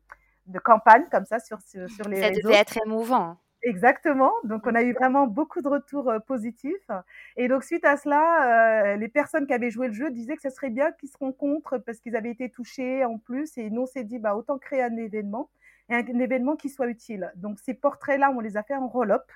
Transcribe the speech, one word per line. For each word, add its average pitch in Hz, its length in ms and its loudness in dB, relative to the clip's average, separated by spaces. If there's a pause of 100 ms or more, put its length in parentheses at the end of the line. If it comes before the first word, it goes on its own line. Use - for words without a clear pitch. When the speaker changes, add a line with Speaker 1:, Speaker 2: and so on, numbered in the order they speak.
(460)
Speaker 1:
de 185 120 -10
campagne, 226 520 8
comme 196 160 0
ça, 226 120 -4
sur, 214 220 -14
sur, 185 300 -14
sur 208 180 -10
les 196 140 -4
Speaker 2:
Ça 202 60 4
Speaker 1:
réseaux. 196 200 -2
Speaker 2:
devait 220 60 6
être 208 320 4
émouvant. 220 500 -2 (260)
Speaker 1:
Exactement. 262 720 2 (120)
Donc, 214 220 -6
on 240 60 -2
Speaker 2:
Mm. 233 40 2
Speaker 1:
a 233 80 4
eu 247 100 0
vraiment 262 320 4
beaucoup 294 340 -4
de 285 80 -2
retours, 277 400 -2
euh, 220 120 -2
positifs. 262 680 -8 (460)
Et 247 120 0
donc, 254 160 2
suite 330 200 -4
à 285 140 4
cela, 240 960 4
euh, - 20 -4
les 220 120 -6
personnes 285 380 -2
qui 277 60 -2
avaient 240 180 -2
joué 247 180 -4
le 220 60 -6
jeu 277 160 -6
disaient 233 260 -8
que - 60 -14
ce 269 80 -6
serait 269 200 -8
bien 277 220 -2
qu'ils 294 180 -18
se - 80 -20
rencontrent 285 580 -4
parce 226 220 -10
qu'ils 233 180 -8
avaient 226 140 -6
été 240 180 -8
touchés 254 560 -6
en 226 140 -4
plus. 269 400 -10
Et 220 100 -8
nous, 226 140 -4
on 262 40 -4
s'est 254 180 -10
dit, 233 140 -10
bah, 214 180 -2
autant 262 220 -6
créer 262 240 -4
un 233 140 -4
événement, 214 540 -8 (400)
et 240 40 -4
un, 240 120 0
un 240 140 -4
événement 254 340 0
qui 302 140 -8
soit 269 180 -6
utile. 220 480 -10
Donc, 208 240 -10
ces - 160 -8
portraits-là, 277 560 0
on 254 100 -2
les 214 160 -6
a 208 60 -4
fait 277 140 -6
en 262 100 -4
roll-up, 233 380 0 (120)